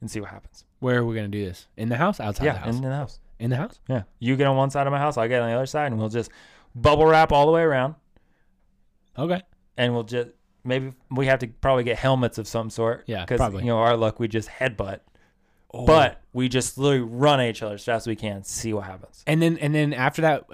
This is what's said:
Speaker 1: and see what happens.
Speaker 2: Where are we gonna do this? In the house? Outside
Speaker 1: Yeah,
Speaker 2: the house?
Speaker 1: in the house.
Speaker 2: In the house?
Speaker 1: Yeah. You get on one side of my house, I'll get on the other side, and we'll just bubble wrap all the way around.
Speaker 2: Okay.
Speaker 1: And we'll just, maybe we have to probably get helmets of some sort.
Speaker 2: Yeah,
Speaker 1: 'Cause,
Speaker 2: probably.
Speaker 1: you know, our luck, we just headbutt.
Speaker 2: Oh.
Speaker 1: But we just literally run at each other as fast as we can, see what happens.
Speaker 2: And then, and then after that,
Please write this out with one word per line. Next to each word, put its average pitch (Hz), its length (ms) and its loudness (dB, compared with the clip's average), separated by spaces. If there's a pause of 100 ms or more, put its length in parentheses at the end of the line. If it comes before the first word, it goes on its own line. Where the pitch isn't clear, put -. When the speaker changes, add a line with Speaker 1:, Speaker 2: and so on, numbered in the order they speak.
Speaker 1:
and 110 100 -12
see 110 100 -8
what 101 100 -12
happens. - 340 -20 (160)
Speaker 2:
Where 123 180 0
are 120 60 0
we 113 100 -4
gonna 107 140 -6
do 101 160 -6
this? 92 220 -10 (100)
In 110 120 -6
the 120 80 -2
house? 175 240 -2
Outside 123 240 -4
Speaker 1:
Yeah, 147 80 2
Speaker 2:
the 101 80 -6
house? 117 160 -4
Speaker 1:
in 131 60 -6
the 131 120 -6
house. 143 260 -10 (200)
Speaker 2:
In 120 100 -2
the 127 60 0
house? 170 320 -8
Speaker 1:
Yeah. 127 140 -2 (160)
You 123 180 0
get 139 100 2
on 135 100 2
one 135 140 2
side 139 160 0
of 139 60 -2
my 143 60 0
house, 143 180 -2
I'll 113 120 0
get 123 140 0
on 117 80 -2
the 117 60 0
other 131 100 -2
side, 151 240 -2
and 110 80 -4
we'll 110 100 -2
just 113 220 -4 (440)
bubble 151 320 4
wrap 160 260 6
all 143 140 6
the 160 60 6
way 165 100 4
around. 143 320 2 (1200)
Speaker 2:
Okay. 175 240 -2 (340)
Speaker 1:
And 123 180 2
we'll 117 100 -2
just, 120 260 -4 (340)
maybe 131 280 -4 (180)
we 139 160 0
have 131 140 4
to 127 80 -6
probably 127 360 0
get 117 140 -2
helmets 131 400 2
of 107 100 -6
some 113 220 -6
sort. 113 360 -2
Speaker 2:
Yeah, 95 200 -6
Speaker 1:
'Cause, 123 120 0
Speaker 2:
probably. 101 260 -2
Speaker 1:
you 120 60 -2
know, 113 80 2
our 117 180 4
luck, 110 240 0
we 117 80 0
just 107 200 -4
headbutt. 101 520 -6 (720)
Speaker 2:
Oh. 120 120 -10
Speaker 1:
But 147 360 6 (120)
we 127 160 0
just 123 300 -2
literally 135 260 2
run 131 360 2
at 120 100 0
each 107 120 -8
other 104 120 -6
as 101 100 -14
fast 113 200 -2
as - 20 -10
we 113 100 -4
can, 101 260 -8
see - 300 -8
what 101 120 -4
happens. - 420 -20
Speaker 2:
And 156 160 2
then, 165 160 2
and 151 160 -2
then 147 180 2
after 139 300 -2
that, 156 320 2